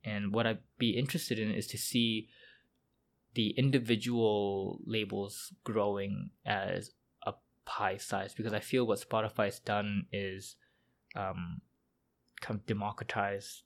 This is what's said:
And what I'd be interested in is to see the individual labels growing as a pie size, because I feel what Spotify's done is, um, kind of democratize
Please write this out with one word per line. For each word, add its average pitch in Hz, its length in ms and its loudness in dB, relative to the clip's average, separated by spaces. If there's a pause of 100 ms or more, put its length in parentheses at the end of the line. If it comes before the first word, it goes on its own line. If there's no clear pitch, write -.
And 104 280 -2
what 113 140 4
I'd 110 140 0 (180)
be 117 180 4
interested 131 440 0
in 107 100 0
is - 160 -2
to - 100 -8
see 113 520 0 (1040)
the 110 160 2
individual 113 1400 2
labels 101 680 -4 (120)
growing 101 680 0 (160)
as 95 460 -2 (340)
a 101 80 -4 (300)
pie 98 320 0
size, 98 360 -4
because 110 220 -2
I 104 60 0
feel 123 260 2
what 101 140 2
Spotify's 110 580 0
done 104 540 0
is, 98 420 -6 (600)
um, 92 440 -4 (800)
kind 107 200 -4
of - 60 -16
democratize 104 1000 -2